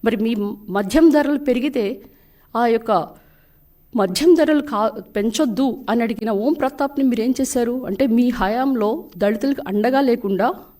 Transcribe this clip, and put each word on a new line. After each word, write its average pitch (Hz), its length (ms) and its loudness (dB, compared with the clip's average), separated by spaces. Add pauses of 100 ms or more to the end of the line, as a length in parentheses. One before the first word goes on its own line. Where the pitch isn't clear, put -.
మరి 220 120 0
మీ 226 180 0 (340)
మద్యం 208 400 4
ధరలు 285 280 2
పెరిగితే 254 640 -2 (540)
ఆ 240 120 2
యొక్క 226 240 0 (1040)
మద్యం 220 380 4
ధరలు 311 280 4
కా-, 220 400 -4
పెంచొద్దు 226 880 -2
అని 233 140 0
అడిగిన 220 280 -4
ఓం 220 220 0
ప్రతాప్ని 277 500 -2
మీరేం 240 380 0
చేశారు? 247 440 -2
అంటే 247 220 0
మీ 240 220 4
హయాంలో 240 760 -2 (120)
దళితులకు 214 500 -2
అండగా 220 340 2
లేకుండా 240 520 0 (260)